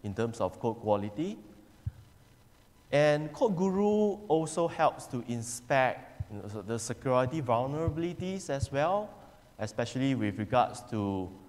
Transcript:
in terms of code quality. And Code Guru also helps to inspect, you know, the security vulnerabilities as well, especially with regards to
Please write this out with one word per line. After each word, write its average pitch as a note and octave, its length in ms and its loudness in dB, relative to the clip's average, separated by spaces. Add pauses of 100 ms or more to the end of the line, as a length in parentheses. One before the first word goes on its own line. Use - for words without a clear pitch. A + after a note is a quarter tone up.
in G2+ 120 -4
terms A2+ 260 -2
of F#2 200 0
code A2+ 200 -2
quality. G#2+ 560 0 (1600)
And D3+ 400 4
Code A3 240 2
Guru G3+ 640 2 (100)
also D#3+ 400 2
helps - 380 0
to A#2+ 200 -6
inspect, - 1040 -2
you G#2 80 -10
know, G2+ 240 -10
the A2+ 160 -4
security B2+ 640 0
vulnerabilities D#3+ 1080 -2
as C#3 200 -2
well, F#3 400 0 (480)
especially B2+ 560 -2
with G#2 240 0
regards A2+ 520 2
to G2 380 -2 (200)